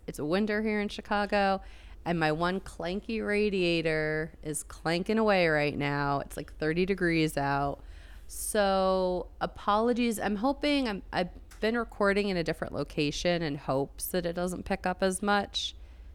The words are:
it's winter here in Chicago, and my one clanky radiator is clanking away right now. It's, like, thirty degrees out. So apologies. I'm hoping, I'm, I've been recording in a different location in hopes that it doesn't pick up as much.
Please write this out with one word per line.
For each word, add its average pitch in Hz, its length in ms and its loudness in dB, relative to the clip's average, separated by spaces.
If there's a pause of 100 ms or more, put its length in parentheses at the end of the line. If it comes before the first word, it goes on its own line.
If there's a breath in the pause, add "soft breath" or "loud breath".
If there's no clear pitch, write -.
it's - 120 -8
winter 208 420 0
here 214 200 0
in 208 80 -2
Chicago, 202 720 0 (420 loud breath)
and 170 160 0
my 156 120 4
one 175 280 2
clanky 208 680 -6
radiator 165 1080 2 (100)
is 156 200 -4
clanking 175 560 0
away 196 280 6
right 147 300 4
now. 143 420 0
It's, - 160 -8
like, - 220 -8
thirty 160 280 2
degrees 170 520 2
out. 139 440 0 (460 loud breath)
So 190 1000 2 (120)
apologies. 220 800 2
I'm 208 180 0
hoping, 277 520 0
I'm, 196 140 -6 (100)
I've 180 160 0 (300)
been 226 180 2
recording 202 520 2
in 185 80 0
a 165 60 2
different - 300 -4
location 156 680 0
in 147 120 -2
hopes 139 520 -2
that 180 180 -2
it 170 80 -4
doesn't 180 300 -4
pick - 240 -2
up 185 160 -2
as 185 180 2
much. - 540 0 (400 soft breath)